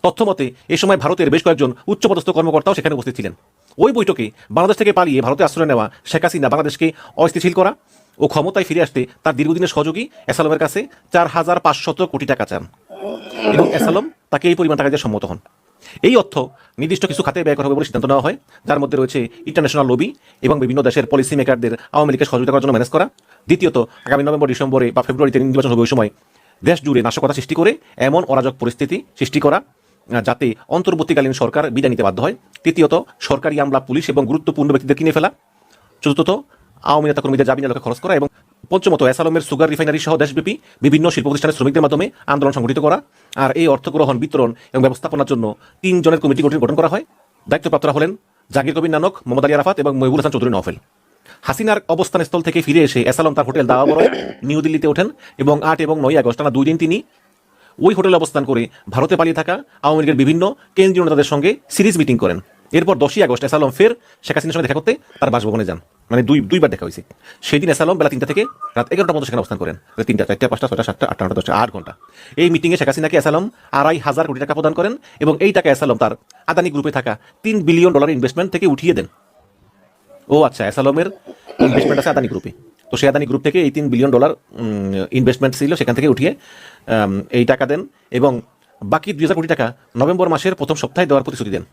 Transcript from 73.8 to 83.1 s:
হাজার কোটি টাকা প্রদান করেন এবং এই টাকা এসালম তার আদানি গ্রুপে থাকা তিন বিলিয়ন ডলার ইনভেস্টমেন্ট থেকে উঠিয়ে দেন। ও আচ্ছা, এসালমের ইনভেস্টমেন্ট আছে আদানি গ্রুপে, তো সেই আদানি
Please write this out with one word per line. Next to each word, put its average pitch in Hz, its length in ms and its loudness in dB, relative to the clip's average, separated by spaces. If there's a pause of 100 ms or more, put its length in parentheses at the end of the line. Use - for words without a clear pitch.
হাজার 139 280 -2
কোটি 127 140 -8
টাকা 143 140 -4
প্রদান 156 180 0
করেন 190 240 -2 (240)
এবং 151 200 2
এই 196 120 2
টাকা 180 180 2
এসালম 131 260 0
তার 110 140 2 (360)
আদানি 170 240 0
গ্রুপে 143 200 -2
থাকা 123 280 -4 (240)
তিন 214 200 -2
বিলিয়ন 170 300 4
ডলার 143 180 2
ইনভেস্টমেন্ট 147 420 -2
থেকে 180 140 -2
উঠিয়ে 156 280 2
দেন। 95 120 -4 (1200)
ও 147 140 4
আচ্ছা, 120 240 0
এসালমের 139 400 0 (540)
ইনভেস্টমেন্ট 135 380 2
আছে 156 120 0
আদানি 135 180 0
গ্রুপে, - 220 -8 (400)
তো 127 60 -4
সেই 139 120 2
আদানি 139 180 2